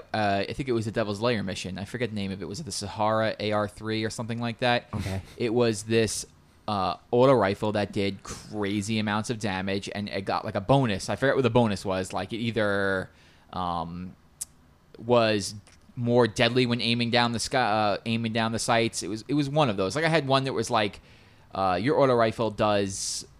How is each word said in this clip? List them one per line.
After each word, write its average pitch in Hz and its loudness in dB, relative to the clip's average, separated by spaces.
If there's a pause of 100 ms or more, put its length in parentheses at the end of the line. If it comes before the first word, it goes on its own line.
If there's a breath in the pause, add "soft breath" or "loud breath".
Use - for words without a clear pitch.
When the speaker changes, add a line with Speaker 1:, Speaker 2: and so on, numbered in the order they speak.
(120)
Speaker 1:
uh, 101 0
I - -8
think 131 -6
it 123 0
was 113 2
the 110 -2
Devil's 104 -2
Lair 117 0
mission. 92 -8
I 101 -8
forget 117 -4
the 110 -8
name 98 -4
of 95 -8
it. - -6
Was 101 -8
it 160 -10
the 98 -10
Sahara 110 0
A 107 -2
R 104 0
three 110 -6
or 107 -2
something 117 -6
like 117 -4
that? 120 0
Speaker 2:
Okay. 95 -4 (160)
Speaker 1:
It 117 0
was 113 2
this, 113 0 (420)
uh, 92 0 (140)
auto 127 6
rifle 104 2
that 104 -2
did 98 -2
crazy 104 -4
amounts 107 -2
of 113 -4
damage, 98 -4
and 104 -6
it 98 -6
got, 90 -2
like, 107 -6
a 104 0
bonus. 117 2
I 104 -2
forget 135 2
what 127 4
the 123 2
bonus 113 2
was. 95 -2
Like, 95 -6
it - -6
either, 101 0 (460 soft breath)
um, 87 -6 (840)
was 110 2 (420)
more 120 4
deadly 123 2
when 120 0
aiming 117 0
down 120 4
the 117 -4
sky, 131 0
uh, 107 2 (100)
aiming 113 -2
down 113 0
the 113 -4
sights. 117 0
It 85 -8
was, 110 -8
it 139 0
was 147 2
one 143 2
of 101 -2
those. 95 0
Like, 160 0
I 165 2
had 156 2
one 135 2
that 135 -4
was 110 -2
like, 110 0 (540 soft breath)
uh, 95 2
your 135 2
auto 131 6
rifle 113 2
does 104 0 (140)